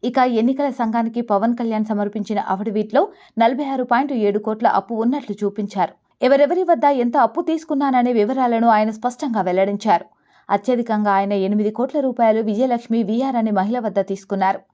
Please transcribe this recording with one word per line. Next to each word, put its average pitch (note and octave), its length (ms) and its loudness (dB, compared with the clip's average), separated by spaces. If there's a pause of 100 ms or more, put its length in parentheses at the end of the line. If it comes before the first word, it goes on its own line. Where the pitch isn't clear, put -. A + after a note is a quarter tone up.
ఇక B3+ 140 -2
ఎన్నికల B3+ 520 0
సంఘానికి A#3 500 -2
పవన్ A#3 360 0
కళ్యాణ్ A3+ 280 -2
సమర్పించిన G#3 560 -4
అఫిడవిట్లో G#3+ 640 -2 (360)
నలభై A#3+ 260 2
ఆరు C4+ 200 -4
పాయింట్ B3+ 280 0
ఏడు G#3 260 0
కోట్ల A3 300 -2
అప్పు - 260 0
ఉన్నట్లు A#3 500 -2
చూపించారు. G3+ 480 -4 (300)
ఎవరెవరి C#4 400 4
వద్ద D#4+ 220 2
ఎంత B3+ 320 2
అప్పు C4 240 2
తీసుకున్నాననే C#4 720 0
వివరాలను A#3 560 2
ఆయన A3 220 4
స్పష్టంగా A#3+ 520 -4
వెల్లడించారు. F#3+ 640 0 (440)
అత్యధికంగా G#3+ 640 0
ఆయన G3 200 0
ఎనిమిది G#3 380 0
కోట్ల C4 300 -2
రూపాయలు A#3 420 2
విజయలక్ష్మి A#3 600 0
విఆర్ A#3+ 340 -2
అనే A3 140 0
మహిళ G#3 280 0
వద్ద G#3+ 220 -2
తీసుకున్నారు. F#3+ 600 -2 (140)